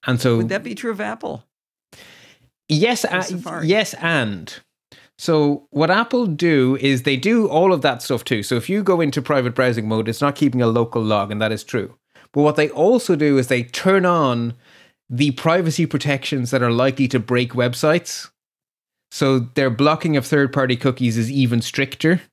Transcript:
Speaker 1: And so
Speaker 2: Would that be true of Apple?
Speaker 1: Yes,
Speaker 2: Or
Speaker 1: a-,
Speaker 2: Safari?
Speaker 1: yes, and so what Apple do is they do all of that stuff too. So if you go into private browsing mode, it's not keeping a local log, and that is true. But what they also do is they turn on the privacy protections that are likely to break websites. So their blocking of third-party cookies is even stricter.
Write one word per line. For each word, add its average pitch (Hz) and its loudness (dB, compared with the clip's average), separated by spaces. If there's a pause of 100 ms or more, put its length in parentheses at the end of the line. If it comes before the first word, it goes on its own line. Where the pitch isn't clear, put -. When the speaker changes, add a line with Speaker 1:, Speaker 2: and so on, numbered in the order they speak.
Speaker 1:
And 127 0
so 120 2
Speaker 2:
Would 113 0
that 190 -4
be 233 -8
true 226 -8
of 196 -8
Apple? 214 -10 (1200)
Speaker 1:
Yes, 220 0
Speaker 2:
Or 185 -2
Speaker 1:
a-, 185 -2
Speaker 2:
Safari? 170 -6
Speaker 1:
yes, 202 0
and 120 -4 (680)
so 147 0
what 156 0
Apple 226 0
do 147 2
is 135 0
they 139 0
do 220 2
all 180 4
of 151 0
that 127 -2
stuff 120 -4
too. 107 -2
So 123 -2
if 113 -4
you 202 0
go 185 2
into 151 0
private 127 0
browsing 120 0
mode, 110 0
it's 113 -6
not 143 0
keeping 127 0
a 120 4
local 117 0
log, 104 0
and 104 -6
that 110 0
is 107 -8
true. - -6 (380)
But 143 2
what 151 4
they 151 2
also 196 2
do 147 2
is 127 0
they 123 0
turn 190 0
on 127 0 (540)
the 135 0
privacy 160 0
protections 139 -2
that 131 0
are 120 2
likely 131 0
to 123 0
break 123 0
websites. 127 -2 (840)
So 135 2
their 127 0
blocking 151 0
of 131 -2
third-party 135 0
cookies 123 0
is 113 0
even 123 2
stricter. 139 0 (120)